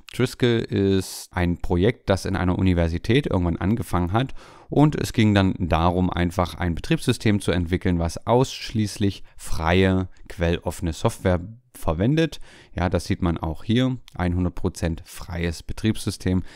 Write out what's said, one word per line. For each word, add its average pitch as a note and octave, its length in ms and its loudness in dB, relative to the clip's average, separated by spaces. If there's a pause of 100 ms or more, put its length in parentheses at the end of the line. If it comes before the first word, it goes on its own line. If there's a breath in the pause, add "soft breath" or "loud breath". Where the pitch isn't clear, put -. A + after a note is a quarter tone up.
(140)
Triskel A#2+ 460 2
ist G2 720 0
ein F2 260 0
Projekt, F2+ 500 0
das G2 160 2
in F#2+ 100 -2
einer F2+ 240 0
Universität F2+ 680 2
irgendwann F2 320 0
angefangen F2+ 540 -2
hat. B2 200 0 (380 loud breath)
Und D3 260 6
es - 160 -4
ging G#2 220 4
dann F#2+ 240 4
darum, F2 500 2
einfach F2 460 -2
ein F2 200 -2
Betriebssystem A2+ 640 0
zu - 120 -2
entwickeln, F2 460 0
was E2 280 -4
ausschließlich A2 960 0 (140)
freie, F#2 720 2 (200 soft breath)
quelloffene E2+ 640 -2
Software - 460 0 (360)
verwendet. C3 640 0 (340 loud breath)
Ja, F2 160 -2
das F2 160 0
sieht - 160 -4
man F2 160 0
auch - 280 -6
hier, B2+ 340 0 (180)
hundert F2+ 380 0
Prozent E2+ 500 -4
freies E2+ 600 -6
Betriebssystem. - 800 -2 (120)